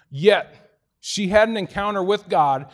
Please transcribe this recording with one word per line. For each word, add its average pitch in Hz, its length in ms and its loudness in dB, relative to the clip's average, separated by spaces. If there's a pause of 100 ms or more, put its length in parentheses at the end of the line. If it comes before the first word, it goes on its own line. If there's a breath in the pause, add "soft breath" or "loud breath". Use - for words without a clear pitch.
(100 soft breath)
yet - 580 0 (320)
she - 280 -6
had 214 200 4
an 226 80 -6
encounter 202 460 -4
with 202 260 -2
God, 139 460 0